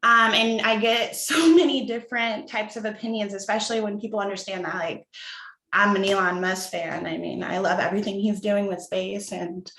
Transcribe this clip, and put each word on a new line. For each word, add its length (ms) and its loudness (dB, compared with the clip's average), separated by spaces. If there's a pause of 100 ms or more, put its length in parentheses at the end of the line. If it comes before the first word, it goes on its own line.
Um, 300 6
and 280 2
I 160 2
get 380 2
<laughs> 0 -
so 400 4
many 300 6
different 640 -4
types 280 -6
of 100 -8
opinions, 480 -4
especially 480 -2
when 180 -2
people 200 -6
understand 460 -4
that, 100 -6
like, 300 -6 (680)
I'm 220 4
an 100 2
Elon 340 2
Musk 320 -2
fan. 340 -6
I 120 -6
mean, 260 -6
I 140 -4
love 220 0
everything 400 -2
he's 200 0
doing 280 0
with 140 -4
space, 520 -4
and 440 -8